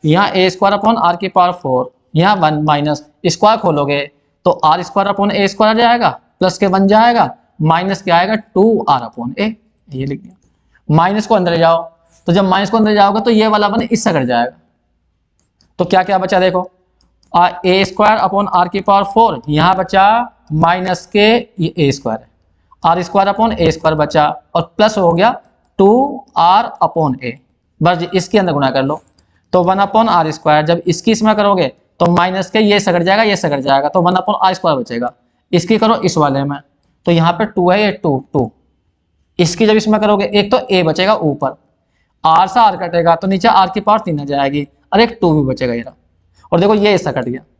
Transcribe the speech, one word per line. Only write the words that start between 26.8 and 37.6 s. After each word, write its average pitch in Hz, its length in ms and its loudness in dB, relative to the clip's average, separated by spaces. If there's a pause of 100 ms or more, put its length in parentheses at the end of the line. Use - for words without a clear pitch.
upon 156 380 -2
a, 123 100 -8 (500)
बस 170 160 2
जी, 170 100 -6
इसके - 320 0
अंदर 180 140 0
गुणा 139 180 -2
कर 139 120 -2
लो। 147 180 -4 (520)
तो 180 100 4
वन 190 160 0
upon 214 300 0
आर 165 220 0
स्क्वायर, 151 340 0
जब 170 220 0
इसकी 175 240 -2
इसमें 214 240 0
करोगे 202 360 0 (280)
तो 175 80 2
माइनस 180 420 0
के 220 100 -2
ये 208 200 2
सकट 175 240 -2
जाएगा, 196 200 2
ये 208 140 0
सकट 147 220 -4
जाएगा, 139 300 0
तो 180 120 0
वन 180 140 0
upon 185 220 -2
आर 185 160 0
स्क्वायर 165 240 -2
बचेगा। 120 360 -8 (380)
इसकी 175 260 0
करो 220 200 2
इस 165 200 -2
वाले 139 260 0
में, 143 140 -6 (480)
तो 170 60 0
यहाँ 165 220 2
पे 190 140 -2
टू 180 220 -2